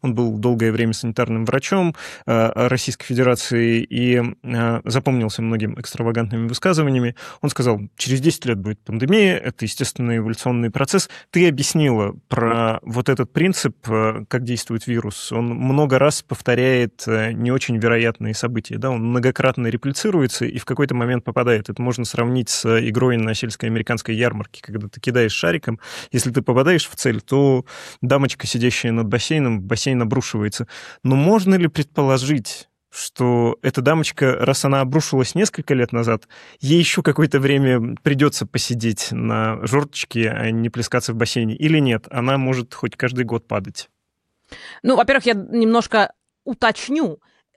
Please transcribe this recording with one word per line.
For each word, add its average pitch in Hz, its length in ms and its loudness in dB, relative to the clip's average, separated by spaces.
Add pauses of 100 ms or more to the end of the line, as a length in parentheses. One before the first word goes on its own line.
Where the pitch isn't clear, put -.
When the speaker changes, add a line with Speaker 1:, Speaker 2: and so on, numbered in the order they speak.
Speaker 1:
Он 127 140 -2
был 113 240 0
долгое 113 340 2
время 113 220 0
санитарным 113 500 -2
врачом, 165 500 0 (320)
э, 113 260 2 (160)
Российской 127 360 -4
Федерации 117 760 2
и, 123 400 0 (220)
э, 117 420 -2
запомнился 117 560 0
многим 110 360 -2
экстравагантными 117 680 -4
высказываниями. 131 680 0 (280)
Он 147 80 -2
сказал: 120 300 0 (180)
«Через 131 240 0
десять 156 240 0
лет 113 120 0
будет 107 220 -6
пандемия, 170 560 2
это - 300 -6
естественный 120 500 -4
эволюционный 117 540 -2
процесс». - 400 -2 (200)
Ты 175 160 4
объяснила 135 680 2 (140)
про 117 540 0
вот 120 280 -2
этот 127 160 0
принцип, 165 500 0 (120)
э, 110 400 0
как 127 160 -2
действует 117 420 -6
вирус. 117 460 -6
Он 117 160 -2
много 131 500 2
раз 147 240 4
повторяет, 123 840 0
э, 110 240 0
не 117 180 -2
очень 123 260 0
вероятные 113 580 0
события, 113 440 -6
да, 131 120 -2
он 113 140 -4
многократно 123 640 0
реплицируется 139 800 -2
и 123 140 -6
в - 60 -10
какой-то 131 300 -2
момент 120 300 -2
попадает. 120 440 0
Это 107 140 -8
можно 123 220 -2
сравнить 120 460 -2
с - 140 -4 (240)
игрой 120 280 2
на 110 180 0
сельскоамериканской 113 800 -4
ярмарке, 110 480 -2
когда 104 260 -10
ты - 120 -18
кидаешь 117 320 2
шариком, 160 480 -2 (320)
если 127 180 0
ты 120 100 0
попадаешь 135 480 2
в - 60 -20
цель, 110 260 -2
то 135 440 4 (360)
дамочка, 135 460 0
сидящая 120 460 0
над 113 160 0
бассейном, 120 500 0
в 92 60 -6
бассейн 120 380 -2
обрушивается. 113 640 -2 (340)
Но 131 140 2
можно 190 400 4
ли 175 100 4
предположить, 139 1000 0 (200)
что 120 760 0
эта 131 200 -2
дамочка, 147 580 2
раз 127 240 2
она 139 160 2
обрушилась 147 540 0
несколько 175 400 0
лет 120 180 0
назад, 117 360 -2 (320)
ей 147 180 4
ещё 175 240 2
какое-то 147 380 2
время 135 640 2
придётся 143 440 2
посидеть 113 640 -4
на 113 560 -2
жёрточке, 117 640 -2
а 113 200 -4
не 113 200 0
плескаться 120 420 -4
в 113 40 -6
бассейне, 113 400 -2
или 156 220 2
нет? 123 320 0
Она 131 280 0
может 127 340 -2
хоть - 240 -6
каждый 127 300 -2
год 113 220 -6
падать. 101 420 -8 (920)
Speaker 2:
Ну, 247 140 4
во-первых, 277 300 2
я 233 80 4
немножко 220 800 2 (320)
уточню. 247 760 -2 (360)